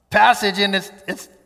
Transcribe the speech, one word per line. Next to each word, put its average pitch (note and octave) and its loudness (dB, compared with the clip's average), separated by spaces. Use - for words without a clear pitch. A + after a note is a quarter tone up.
passage, G#3 2
and G3+ -2
it's, F#3+ -6
it's, - -12